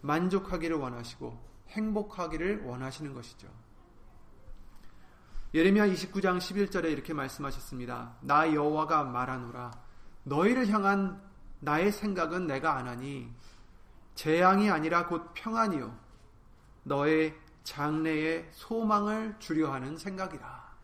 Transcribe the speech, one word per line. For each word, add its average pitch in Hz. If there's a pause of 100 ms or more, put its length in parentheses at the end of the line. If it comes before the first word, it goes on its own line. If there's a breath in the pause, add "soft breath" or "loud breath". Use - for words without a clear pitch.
만족하기를 165
원하시고, 120 (180)
행복하기를 202
원하시는 131
것이죠. 117 (2000 soft breath)
예레미야 196
이십구 190
장 180
십일 196
절에 170
이렇게 151
말씀하셨습니다. 123
"나 151
여호와가 151
말하노라. 123 (520 soft breath)
너희를 202
향한 196 (380)
나의 156
생각은 180
내가 139
아나니 123 (840 soft breath)
재앙이 185
아니라 170
곧 170
평안이요 180 (840)
너의 156 (260)
장래에 156
소망을 214
주려 156
하는 135
생각이라." - (120)